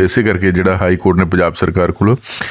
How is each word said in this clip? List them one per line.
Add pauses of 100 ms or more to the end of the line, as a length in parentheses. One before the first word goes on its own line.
ਇਸੇ
ਕਰਕੇ
ਜਿਹੜਾ
ਹਾਈ
ਕੋਰਟ
ਨੇ
ਪੰਜਾਬ
ਸਰਕਾਰ
ਕੋਲੋਂ (360)